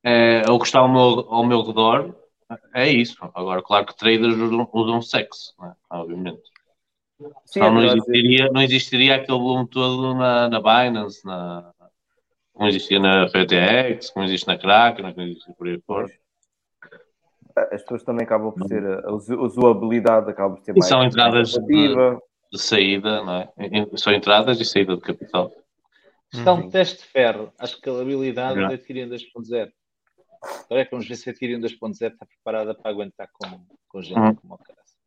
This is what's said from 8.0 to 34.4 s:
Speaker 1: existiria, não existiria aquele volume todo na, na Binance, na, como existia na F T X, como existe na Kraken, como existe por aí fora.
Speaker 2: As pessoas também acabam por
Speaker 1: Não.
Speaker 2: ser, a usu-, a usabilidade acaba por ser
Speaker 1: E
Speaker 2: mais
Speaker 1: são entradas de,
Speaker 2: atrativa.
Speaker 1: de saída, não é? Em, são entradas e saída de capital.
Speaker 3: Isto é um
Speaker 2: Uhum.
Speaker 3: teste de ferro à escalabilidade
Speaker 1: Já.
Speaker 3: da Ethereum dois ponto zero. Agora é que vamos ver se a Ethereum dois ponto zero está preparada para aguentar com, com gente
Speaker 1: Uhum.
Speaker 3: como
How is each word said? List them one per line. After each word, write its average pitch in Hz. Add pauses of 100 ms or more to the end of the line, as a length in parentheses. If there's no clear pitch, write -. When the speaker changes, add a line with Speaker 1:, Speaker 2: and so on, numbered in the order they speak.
Speaker 1:
existiria, 123
não 135
existiria 131
aquele 131
volume 127
todo 127
na, 123
na 113
Binance, 110
na, 87 (840)
como 104
existia 98
na 95
F 92
T 90
X, 113
como 98
existe 92
na 90
Kraken, 104
como 87
existe 87
por 87
aí 87
fora. 98 (1600)
Speaker 2:
As 104
pessoas 120
também 117
acabam 110
por -
Speaker 1:
Não. 98
Speaker 2:
ser, 104 (200)
a 101
usu-, 107
a -
usabilidade 113
acaba 98
por -
ser 107
Speaker 1:
E 92
Speaker 2:
mais 95
Speaker 1:
são 127
entradas 117
de, 123
Speaker 2:
atrativa. 127 (320)
Speaker 1:
de 98
saída, 101
não 90
é? 92
Em, 101
são 104
entradas 110
e 110
saída 92
de 90
capital. 90 (800)
Speaker 3:
Isto 120
é 180
um 170
Speaker 2:
Uhum. 185
Speaker 3:
teste 185
de -
ferro 110
à 123
escalabilidade 127
Speaker 1:
Já. 95
Speaker 3:
da 131
Ethereum 127
dois 120
ponto 117
zero. 113 (960)
Agora 127
é 127
que -
vamos 120
ver 120
se -
a 117
Ethereum 120
dois 113
ponto 110
zero 113
está -
preparada 110
para 110
aguentar 101
com, 92 (240)
com 95
gente 92
Speaker 1:
Uhum. 110
Speaker 3:
como -